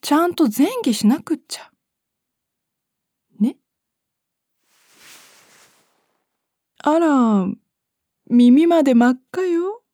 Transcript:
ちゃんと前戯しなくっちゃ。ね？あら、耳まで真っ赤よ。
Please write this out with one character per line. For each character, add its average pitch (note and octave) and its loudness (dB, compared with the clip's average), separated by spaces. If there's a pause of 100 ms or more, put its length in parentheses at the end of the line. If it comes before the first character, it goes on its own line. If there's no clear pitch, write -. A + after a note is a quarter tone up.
ち - -6
ゃ D#4+ 0
ん F4 -4
と E4+ 0
前 C4 -2 (100)
戯 D4+ -2
し G#3+ -2
な B3+ 0
く - -6
っ B3+ -12
ち - -16
ゃ。 - -20 (1700)
ね？ A3 -4 (3250)
あ D#4 -2
ら、 A#3+ 0 (800)
耳 B3 4
ま E4+ 2
で C4 2
真 A#3+ 4
っ B3+ -4 (100)
赤 F#4 -8
よ。 F#4 -6